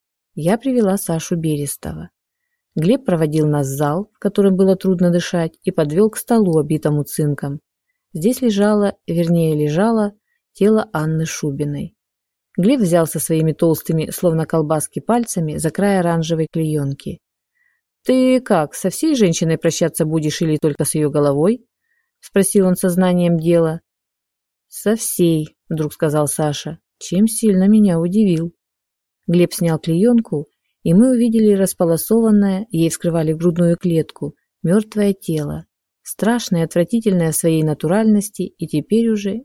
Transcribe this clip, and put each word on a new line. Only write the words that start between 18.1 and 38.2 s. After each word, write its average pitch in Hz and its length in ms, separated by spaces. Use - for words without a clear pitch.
как, 180 340
со - 140
всей 311 260
женщиной 170 440
прощаться 160 480
будешь 156 340
или 160 160
только 151 280
с - 100
её 151 160
головой?» 147 560
спросил 196 460
он 180 100
со 190 120
знанием 180 500
дела. 165 440
«Со - 280
всей», 165 600
вдруг 151 240
сказал 151 340
Саша, 151 520
чем 196 280
сильно 196 420
меня 202 320
удивил. 175 540
Глеб 170 260
снял 160 260
клеёнку, 175 680
и 165 120
мы 240 160
увидели 226 420
располосованное, 196 1160
ей 165 180
вскрывали 160 460
грудную 170 420
клетку, 160 580
мёртвое 208 500
тело, 156 540
страшное 220 540
и 165 40
отвратительное 175 680
в 151 40
своей 160 280
натуральности 196 760